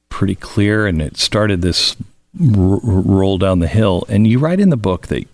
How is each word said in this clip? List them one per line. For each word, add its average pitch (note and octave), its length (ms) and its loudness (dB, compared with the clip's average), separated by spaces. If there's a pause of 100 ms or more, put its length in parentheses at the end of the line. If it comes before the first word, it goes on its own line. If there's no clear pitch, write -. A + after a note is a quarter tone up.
pretty F#2+ 260 -4
clear, G#2+ 520 -2
and D#2+ 140 -2
it - 160 -6
started G#2 440 0
this - 360 -2 (420)
r-, C3 180 4
r-, F#2+ 240 2
roll F#2+ 560 0
down F#2 220 0
the E2 80 0
hill. G2+ 400 0
And G#2 180 2
you A#2 140 2
write F3 220 0
in G3 80 4
the C#3+ 80 2
book G2 300 -4
that - 260 -6